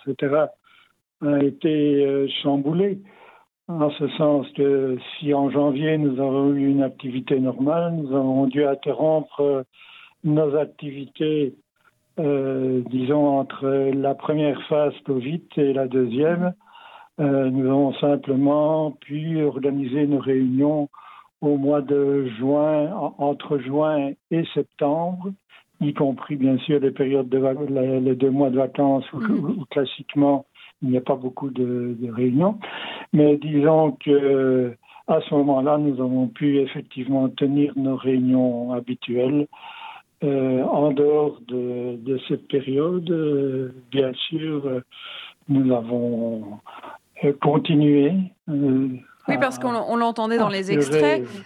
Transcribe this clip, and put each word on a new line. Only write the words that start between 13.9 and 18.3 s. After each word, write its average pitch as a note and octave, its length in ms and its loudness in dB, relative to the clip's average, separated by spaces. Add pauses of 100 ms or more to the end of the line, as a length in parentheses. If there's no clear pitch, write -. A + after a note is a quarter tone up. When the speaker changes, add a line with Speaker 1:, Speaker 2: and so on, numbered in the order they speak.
Speaker 1:
la C3+ 200 0
première D3+ 520 -2
phase D3 240 2 (140)
covid C#3 380 -4 (120)
et C#3+ 160 2
la C3+ 160 0
deuxième. C#3+ 640 0 (680)
Euh, C3+ 300 2
nous C3 180 0
avons C3+ 260 2
simplement C#3+ 960 2